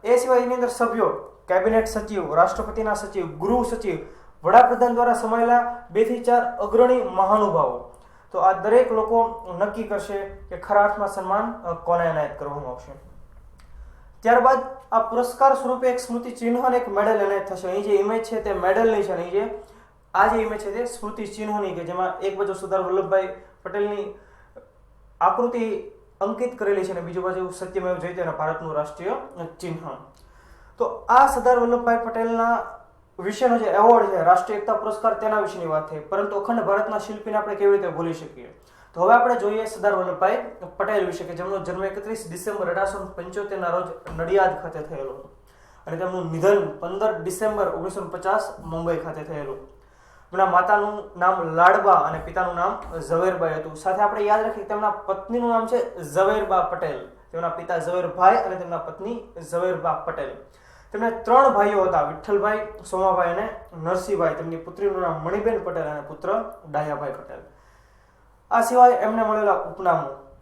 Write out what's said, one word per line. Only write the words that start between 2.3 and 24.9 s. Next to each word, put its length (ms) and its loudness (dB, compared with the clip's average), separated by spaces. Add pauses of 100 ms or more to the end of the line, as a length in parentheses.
રાષ્ટ્રપતિના 600 2
સચિવ, 440 -6
ગૃહ 240 0
સચિવ, 360 -4 (460)
વડાપ્રધાન 500 6
દ્વારા 180 4
સમાયેલા 800 2
બે 140 4
થી 160 -2
ચાર 220 4
અગ્રણી 600 4
મહાનુભાવો. 880 0 (420)
તો 60 -4
આ 140 4
દરેક 400 4
લોકો 540 0 (120)
નક્કી 240 -2
કરશે 360 -6 (300)
કે 80 -10
ખરા 280 4
અર્થમાં 240 0
સન્માન, 540 -4
અ, 120 -6
કોને 300 0
એનાયત 340 -2
કરવામાં 320 -10
આવશે. 220 -16 (1300)
ત્યારબાદ 360 6 (340)
આ 60 4
પુરસ્કાર 560 4
સ્વરૂપે 340 0
એક 120 0
સ્મૃતિ 300 -6
ચિહ્ન 320 0
અને 140 2
એક 120 0
મેડલ 220 2
એનાયત 380 0
થશે. 200 -6
અહીં 140 -2
જે 80 -2
ઇમેજ 340 2
છે 180 -4
તે 100 -2
મેડલની 500 2
છે 100 -2
અને 100 -2
અહીં 100 -8
જે 320 -2 (500)
આ 120 6
જે 160 2
ઇમેજ 180 -4
છે 140 -8
તે 120 -4
સ્મૃતિ 400 -10
ચિહ્નની, 480 -6
કે 100 -8
જેમાં 360 -4
એક 160 -4
બાજુ 180 -2
સરદાર 260 -2
વલ્લભભાઈ 480 0 (340)
પટેલની 560 -6 (1000)